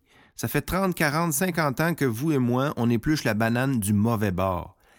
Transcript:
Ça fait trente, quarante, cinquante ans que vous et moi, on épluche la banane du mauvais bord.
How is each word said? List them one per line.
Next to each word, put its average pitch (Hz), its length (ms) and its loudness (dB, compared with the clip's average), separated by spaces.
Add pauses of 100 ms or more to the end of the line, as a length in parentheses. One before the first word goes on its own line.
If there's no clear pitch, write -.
(360)
Ça - 120 -6
fait 143 140 -2
trente, 180 340 -2
quarante, 160 380 0
cinquante 165 460 0
ans 165 160 0
que 143 100 0
vous 131 260 -2
et 147 60 2
moi, 127 400 0
on 117 120 2
épluche 143 340 0
la 117 100 2
banane 120 460 0
du 101 140 0
mauvais 107 380 2
bord. 90 460 -2 (220)